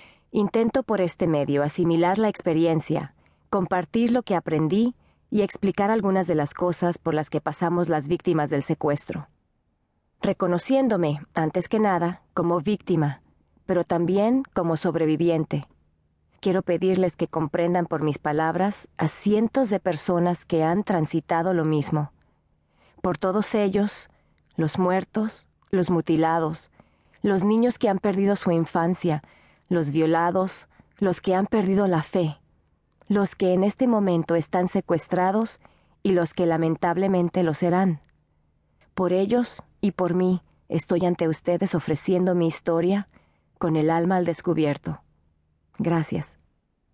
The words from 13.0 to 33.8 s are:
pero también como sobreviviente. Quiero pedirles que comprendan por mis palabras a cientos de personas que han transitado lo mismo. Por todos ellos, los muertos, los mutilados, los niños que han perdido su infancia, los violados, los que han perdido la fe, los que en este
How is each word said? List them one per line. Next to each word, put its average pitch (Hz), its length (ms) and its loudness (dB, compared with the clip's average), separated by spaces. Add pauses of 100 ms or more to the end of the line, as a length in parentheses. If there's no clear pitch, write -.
pero 175 160 0
también 196 600 0 (120)
como 170 200 0
sobreviviente. 156 920 0 (720)
Quiero 185 240 0
pedirles 185 520 0
que 170 120 -4
comprendan 170 580 -2
por 156 160 -6
mis 151 160 -2
palabras 160 680 -2 (100)
a 160 100 -2
cientos 220 640 0
de 196 100 0
personas 175 680 -2
que 160 180 0
han 175 200 0
transitado 165 680 -2
lo 165 100 0
mismo. 151 480 -2 (920)
Por 180 160 -2
todos 196 340 0
ellos, 202 560 0 (460)
los 160 240 -2
muertos, 185 680 -2 (220)
los 185 220 0
mutilados, 160 800 0 (500)
los 190 220 0
niños 226 340 2
que 240 100 0
han 196 120 2
perdido 202 360 0
su 185 160 -2
infancia, 165 720 0 (460)
los 165 240 0
violados, 170 760 0 (300)
los 185 240 0
que 185 140 0
han 190 100 0
perdido 196 420 2
la 165 140 2
fe, 160 380 -2 (680)
los 202 280 0
que 180 180 2
en 185 100 4
este 208 240 0